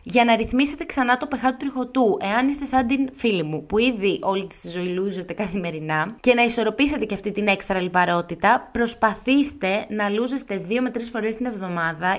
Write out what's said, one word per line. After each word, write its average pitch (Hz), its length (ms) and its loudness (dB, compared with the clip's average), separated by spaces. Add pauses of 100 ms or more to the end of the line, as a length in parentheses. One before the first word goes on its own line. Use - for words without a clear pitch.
Για 233 220 4
να 233 120 6
ρυθμίσετε 269 480 0
ξανά 247 320 2
το 285 100 -4
π 285 80 -6
χ 240 80 -4
του 254 160 2
τριχωτού, 254 600 0
εάν 226 280 2
είστε 285 160 -2
σαν 262 220 2
την 262 280 0
φίλη 202 280 0
μου, 151 240 -6
που 202 120 0
ήδη 208 440 2
όλη 190 240 -2
τη - 220 -12
ζωή 175 200 -4
λούζετε 180 440 -4
καθημερινά, 165 880 -4
και 247 140 6
να 240 80 4
ισορροπήσετε 233 640 0
και 202 100 -4
αυτή 196 180 -6
την 208 140 -2
έξτρα 196 340 0
λιπαρότητα, 175 920 2
προσπαθήστε 233 1160 0
να 208 200 -2
λούζεστε 233 480 -2
δύο 196 260 -2
με 254 80 -2
τρεις 233 180 -6
φορές 220 280 -4
την 247 100 -4
εβδομάδα 180 720 -2